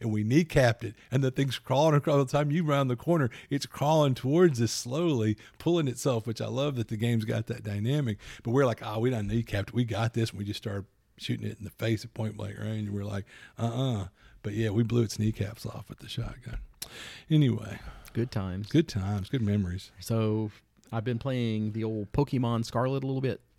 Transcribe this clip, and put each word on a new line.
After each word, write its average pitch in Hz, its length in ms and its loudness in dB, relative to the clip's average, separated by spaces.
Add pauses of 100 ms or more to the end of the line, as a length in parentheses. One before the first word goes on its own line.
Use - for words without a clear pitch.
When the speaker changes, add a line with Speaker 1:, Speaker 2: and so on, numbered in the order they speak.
Speaker 1:
and 113 100 -2
we 107 120 0
kneecapped 131 600 4
it. 104 120 -8 (160)
And 135 120 2
the 131 60 2
thing's 135 300 0
crawling 151 340 4
across. 143 360 4
The 151 100 0
time 147 120 2
you 170 120 2
round 143 260 2
the 123 60 0
corner, 151 340 2 (220)
it's 143 160 -2
crawling 147 480 4
towards 165 440 4
us 117 120 2
slowly, 123 640 0 (220)
pulling 165 280 2
itself, 120 380 0
which 113 160 -4
I 110 60 -4
love 135 300 -2
that 117 100 -2
the 117 100 -4
game's 117 260 2
got 113 240 -2
that 113 160 -8
dynamic. 107 540 -2 (240)
But 117 100 -4
we're 139 140 6
like, 113 180 0
"Ah, 110 140 -6
we 120 140 2
done 107 180 -2
kneecapped. 107 440 -2
We 120 120 2
got 110 300 -2
this." 113 160 0
And 95 80 -10
we 104 40 -6
just 101 140 -6
started 101 280 -6 (320)
shooting 110 280 -6
it 107 140 -8
in 107 60 -12
the 101 60 -12
face 113 320 -2
at - 120 -16
point 110 200 -4
blank 104 220 -8
range. 107 300 -4
And 101 100 -4
we're 101 80 -4
like, 101 200 -6 (340)
"Uh-uh." 117 480 -2 (340)
But 104 140 -6
yeah, 110 160 0
we 104 100 2
blew 117 220 2
its - 160 -4
kneecaps 107 480 -2
off - 200 -12
with - 120 -16
the - 100 -16
shotgun. - 480 -8 (720)
Anyway. 110 500 2 (340)
Speaker 2:
Good 117 180 -2
times. 95 360 -4
Speaker 1:
Good 160 200 2
times. 98 420 -2
Good 135 120 -2
memories. 101 580 0
Speaker 2:
So 110 520 -2 (400)
I've 113 120 -4
been 120 160 -2
playing 113 540 -2
the 113 100 -4
old 110 300 -4
Pokemon 123 520 2
Scarlet 131 380 -2
a 131 40 -4
little 135 140 -2
bit. 131 200 -2 (180)